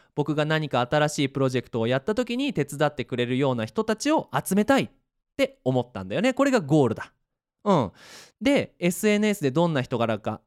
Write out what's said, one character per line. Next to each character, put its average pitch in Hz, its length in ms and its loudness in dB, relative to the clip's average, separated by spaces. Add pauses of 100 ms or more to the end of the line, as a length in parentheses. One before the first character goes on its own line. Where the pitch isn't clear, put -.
(160)
僕 147 200 -2
が 147 100 0
何 156 240 -2
か 123 220 0
新 151 180 2
し 147 140 -2
い 135 60 0
プ 135 100 -6
ロ 135 100 2
ジ 127 100 0
ェ 117 40 -2
ク - 80 -20
ト 117 80 -4
を 113 80 0
や 127 120 0
っ - 40 -6
た 214 100 -2
時 240 220 -2
に 269 180 -2
手 147 120 -2
伝 147 220 -2
っ 147 60 -4
て 123 120 -8
く - 100 -8
れ 120 100 -2
る 127 120 -2
よ 135 160 0
う - 20 -2
な 113 100 -2
人 220 180 -4
た 220 120 -2
ち 285 160 -2
を - 200 -2
集 - 220 -4
め 208 120 2
た 277 140 4
い 160 40 0
っ - 60 -6 (480)
て - 260 -2
思 127 180 2
っ - 100 -12
た 95 120 -10
ん 92 40 -10
だ 101 80 -6
よ 160 60 -2
ね。 254 120 0
こ 269 100 0
れ 269 80 2
が 247 100 2
ゴ 147 240 4
ー 113 40 2
ル 107 60 -4
だ。 - 180 -14 (500)
う 208 100 2
ん。 117 180 2 (500)
で、 240 380 0
エ 175 100 0
ス - 180 -2
エ 208 120 4
ヌ 214 80 2
エ 208 60 2
ス 170 100 -4
で 135 80 0
ど 165 160 2
ん 170 60 -2
な 131 100 0
人 120 160 -4
柄 110 180 0
か、 107 300 -8